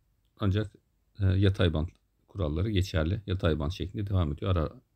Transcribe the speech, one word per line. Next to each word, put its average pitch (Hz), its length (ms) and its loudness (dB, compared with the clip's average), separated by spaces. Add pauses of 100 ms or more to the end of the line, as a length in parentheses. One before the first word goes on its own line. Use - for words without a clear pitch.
(400)
Ancak, 104 320 0 (480)
e, 98 60 2
yatay 92 460 4
bant 78 180 -2 (380)
kuralları 87 420 -2
geçerli. 90 560 0
Yatay 87 320 0
bant 76 140 -4
şeklinde 101 340 -8
devam 90 260 0
ediyor. 90 240 -2
Ara, 78 260 -2 (140)